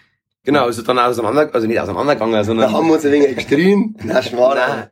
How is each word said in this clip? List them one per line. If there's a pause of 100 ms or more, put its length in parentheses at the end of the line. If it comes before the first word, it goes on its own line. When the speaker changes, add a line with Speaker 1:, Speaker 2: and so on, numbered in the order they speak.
(420)
Speaker 1:
Genau,
also
dann
auseinander,
also
nicht
auseinandergegangen,
sondern
Speaker 2:
Da
haben
wir
uns
ein
wenig
gestrien.
Speaker 1:
<laughs>
Speaker 2:
Na,
schmarrn.
Speaker 1:
Nein,